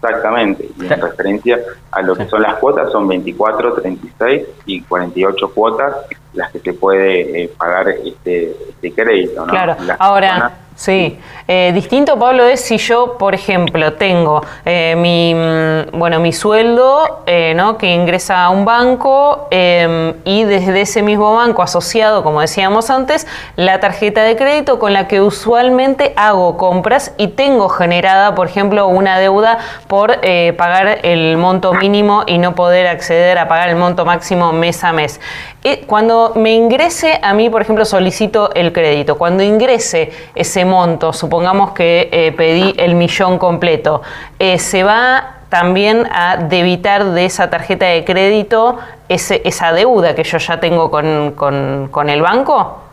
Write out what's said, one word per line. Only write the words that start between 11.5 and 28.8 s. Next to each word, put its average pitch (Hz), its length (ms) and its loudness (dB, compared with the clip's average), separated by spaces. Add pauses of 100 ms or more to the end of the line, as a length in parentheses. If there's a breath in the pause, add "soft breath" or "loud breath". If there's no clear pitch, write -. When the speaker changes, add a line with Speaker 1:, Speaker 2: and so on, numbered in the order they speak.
Speaker 3:
distinto, 269 420 2
Pablo, 247 300 4
es 254 140 2
si 233 180 -2
yo, 240 400 0
por 196 160 0
ejemplo, 165 600 -2
tengo, 170 480 0 (220 loud breath)
eh, 165 320 0
mi, 170 380 2
mm, 160 640 -2
bueno, 170 220 0
mi 170 120 2
sueldo, 233 920 2
eh, 170 300 2
¿no? 196 200 0
que 190 160 0
ingresa 180 520 0
a 180 60 4
un 196 140 2
banco, 262 840 2
em, 170 640 2 (100)
y 202 200 0
desde 190 380 0
ese 208 200 -2
mismo 208 320 2
banco 226 280 2
asociado, 214 600 0
como 151 180 0
decíamos 196 500 0
antes, 269 360 -2 (300 loud breath)
la 185 240 2
tarjeta 208 420 0
de 226 140 2
crédito 285 420 0
con 202 140 0
la 190 160 0
que 202 120 2
usualmente 254 960 2
hago 190 400 2
compras 185 640 0
y 208 100 0
tengo 254 400 2
generada, 185 680 2
por 185 100 0
ejemplo, 202 400 0